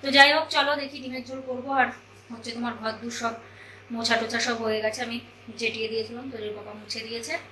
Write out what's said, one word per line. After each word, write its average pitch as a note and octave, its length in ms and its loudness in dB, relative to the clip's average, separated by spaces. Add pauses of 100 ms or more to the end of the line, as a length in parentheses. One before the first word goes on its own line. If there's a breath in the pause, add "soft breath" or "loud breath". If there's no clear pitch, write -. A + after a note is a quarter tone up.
তো C#4 80 0
যাই C#4 220 10
হোক, D#4 160 4
চলো C#4+ 280 4
দেখি C#4+ 220 -6
ডিমের B3+ 300 -6
ঝোল C4 180 -8
করবো। B3+ 260 -4
আর C4 140 6 (440)
হচ্ছে A#3 200 -10
তোমার A#3 300 -4
ঘর A3 120 -2 (100)
দূর A#3 80 -6
সব A#3 240 -4 (560 loud breath)
মোছা A3+ 260 2
টোছা A3+ 240 0
সব A#3+ 160 0
হয়ে A3 240 0
গেছে, A3 220 -2
আমি A#3 180 -6 (380)
জেটিয়ে A3 300 -2
দিয়েছিলাম, A3+ 420 -6
তোজোর G#3+ 260 -6
বাবা G#3 160 -12
মুছে G#3 280 -10
দিয়েছে। A#3 340 -8 (160)